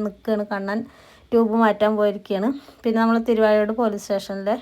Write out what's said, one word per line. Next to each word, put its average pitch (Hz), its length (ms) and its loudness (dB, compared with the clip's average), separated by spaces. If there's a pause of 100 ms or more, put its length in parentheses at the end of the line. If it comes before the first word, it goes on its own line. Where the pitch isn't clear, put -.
നിൽക്കുകയാണ്. 208 480 -4
കണ്ണൻ 202 280 -4 (500)
ട്യൂബ് 226 300 2
മാറ്റാൻ 214 380 2
പോയിരിക്കുകയാണ്. 208 480 -2 (340)
പിന്നെ 226 200 0
നമ്മൾ 226 140 2 (120)
തിരുവായൂർ 214 420 4 (100)
പോലീസ് 208 260 -2
സ്റ്റേഷനിലെ, 196 560 -4